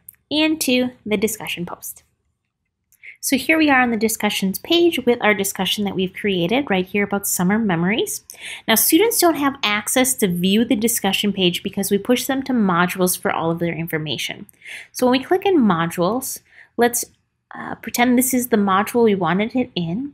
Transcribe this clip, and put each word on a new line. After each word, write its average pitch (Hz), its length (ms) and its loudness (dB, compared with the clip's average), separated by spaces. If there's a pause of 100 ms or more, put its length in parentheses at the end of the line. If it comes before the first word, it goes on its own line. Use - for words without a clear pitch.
(300)
into 285 600 0 (160)
the 214 120 0
discussion 180 480 -4
post. - 380 -14 (1160)
So - 160 -2
here 320 220 0
we 302 120 4
are 262 120 4
on 247 80 2
the 233 80 0
discussions 202 640 -2
page 339 400 2
with 240 220 2
our 208 120 4
discussion 196 500 -4
that 190 120 -4
we've 185 180 -2
created 202 560 0
right 185 160 0
here 202 180 -2
about 202 240 -4
summer 190 300 0
memories. 202 680 -2 (440)
Now 220 80 2
students 427 440 4
don't 339 160 4
have 277 280 -2
access 214 520 0
to 208 120 0
view 190 360 2
the 247 120 0
discussion 208 580 0
page 185 300 0
because 196 260 -4
we 202 80 4
push 247 280 0
them 269 180 -4
to 269 100 -4
modules 185 680 2
for - 120 -2
all 165 180 0
of 165 100 -2
their 170 140 -2
information. 156 720 -6 (460)
So - 160 0
when 254 120 4
we 269 60 -10
click 381 200 0
in 392 120 4
modules, 185 840 0 (360)
let's, 240 280 0 (480)
uh, - 220 -12
pretend 240 420 2
this 254 180 2
is 247 120 0
the - 80 0
module 202 480 2
we 214 120 4
wanted 190 400 0
it 247 200 -2
in. 202 380 -6